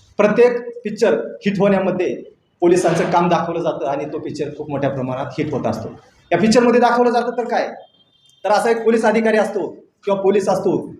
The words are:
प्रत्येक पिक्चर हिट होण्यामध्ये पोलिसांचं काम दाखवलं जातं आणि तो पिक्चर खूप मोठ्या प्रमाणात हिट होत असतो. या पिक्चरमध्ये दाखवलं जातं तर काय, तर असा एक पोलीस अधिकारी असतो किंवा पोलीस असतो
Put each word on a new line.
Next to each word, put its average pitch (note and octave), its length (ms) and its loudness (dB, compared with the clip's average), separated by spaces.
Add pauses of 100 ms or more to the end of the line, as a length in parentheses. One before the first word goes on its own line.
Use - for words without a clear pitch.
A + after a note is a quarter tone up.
(180)
प्रत्येक A#3+ 420 4 (240)
पिक्चर G#3 300 0 (320)
हिट G3 140 0
होण्यामध्ये F#3+ 560 0 (460)
पोलिसांचं F3 480 2
काम F3+ 200 2
दाखवलं E3+ 300 0
जातं D#3+ 280 -4
आणि C#3+ 180 -4
तो D#3 140 -10
पिक्चर D3 380 -8
खूप D3 120 -10
मोठ्या C#3 200 -4
प्रमाणात B2+ 360 -6 (120)
हिट C#3+ 160 -4
होत A2+ 140 -4
असतो. G2 220 -6 (420)
या F3 60 4
पिक्चरमध्ये A#3 440 4
दाखवलं A#3+ 300 4
जातं A#3+ 260 -2
तर A#3 80 -4
काय, G3 220 -2 (760)
तर F#3+ 80 -2
असा G#3+ 180 2
एक A3+ 160 0
पोलीस A3+ 200 4
अधिकारी A3 320 2
असतो F#3+ 300 -2 (380)
किंवा G3 160 0
पोलीस G3 280 2
असतो F#3 500 -2